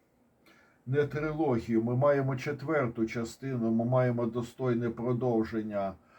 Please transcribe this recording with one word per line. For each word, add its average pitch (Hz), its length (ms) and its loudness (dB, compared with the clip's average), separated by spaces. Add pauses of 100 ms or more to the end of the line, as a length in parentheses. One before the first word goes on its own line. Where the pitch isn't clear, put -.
(840)
не 143 180 2
трилогію, 147 800 0
ми 123 120 0
маємо 139 400 4
четверту 135 680 -2
частину, 117 680 -2
ми 117 140 2
маємо 123 400 2
достойне 120 640 -2
продовження 110 1040 0 (260)